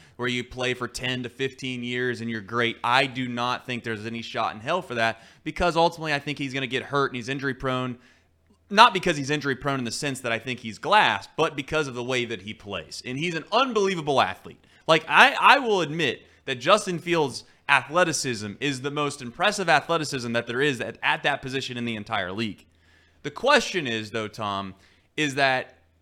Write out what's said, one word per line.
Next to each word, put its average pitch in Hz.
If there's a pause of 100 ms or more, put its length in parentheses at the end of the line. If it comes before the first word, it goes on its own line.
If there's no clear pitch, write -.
(180)
where 123
you 123
play 127
for 123
ten 127
to 120
fifteen 127
years 123
and 117
you're 113
great? 117
I 127
do 127
not 120
think 120
there's 110
any 117
shot 110
in 107
hell 160
for 123
that 113 (200)
because 165
ultimately 165
I 143
think 143
he's 135
gonna 135
get 120
hurt 139
and 127
he's 120
injury 135
prone, 127 (720)
not 214
because 175
he's 139
injury 143
prone 139
in 123
the 113
sense 131
that 117
I 113
think 120
he's 107
glass, 143
but 151
because 151
of 123
the 123
way 123
that 110
he 107
plays. 98
And 127
he's 170
an 156
unbelievable 196
athlete. 95 (240)
Like, 160
I, 220
I 226
will 208
admit 147 (240)
that 135
Justin 180
Fields' 156 (240)
athleticism 135
is 135
the 139
most 143
impressive 185
athleticism 139
that 117
there 123
is 127
at, 110
at 151
that 143
position 127
in 120
the 117
entire 101
league. 107 (580)
The 143
question 226
is, 110
though, 110
Tom, 98 (420)
is 147
that 135 (260)